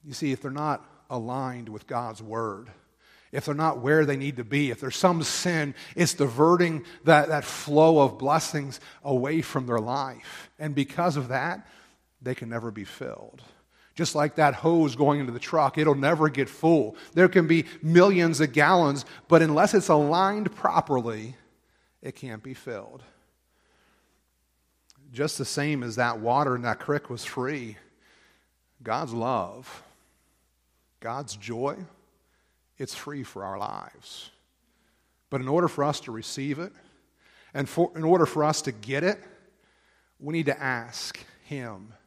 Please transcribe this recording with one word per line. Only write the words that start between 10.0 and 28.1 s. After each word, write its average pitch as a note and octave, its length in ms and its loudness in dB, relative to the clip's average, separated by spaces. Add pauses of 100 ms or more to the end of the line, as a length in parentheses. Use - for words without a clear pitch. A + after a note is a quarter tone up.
And D3+ 160 -6
because C#3+ 420 0
of B2+ 120 -6
that, D#3 380 -6 (540)
they B2+ 140 -6
can A#2+ 120 -14
never A#2 220 -8
be G#2 140 -12
filled. - 580 -16 (540)
Just E3+ 180 -4
like D3 220 -2
that D3 180 4
hose D#3 420 2
going C#3+ 240 4
into B2+ 120 -6
the A#2 80 -8
truck, D#3 400 0
it'll D3+ 160 4
never D3+ 340 2
get C3 180 -2
full. D3+ 480 2 (200)
There F3 120 8
can E3+ 200 4
be E3 180 4 (160)
millions E3+ 580 6
of C#3+ 140 0
gallons, D3 500 4 (240)
but E3 140 8
unless D#3+ 320 4
it's F#3+ 160 2
aligned F3+ 680 2
properly, A#2 800 -2 (680)
it C3 120 -10
can't A2 280 -14
be C3 100 -14
filled. A#2 480 -14 (2000)
Just D3+ 280 -4
the C3+ 60 -4
same D3 360 -2
as A#2 140 -8
that A#2+ 240 -2
water B2+ 360 0
in A#2+ 60 -6
that A#2 180 -4
creek C#3+ 300 -4
was A#2+ 160 -12
free, B2+ 520 -8 (1040)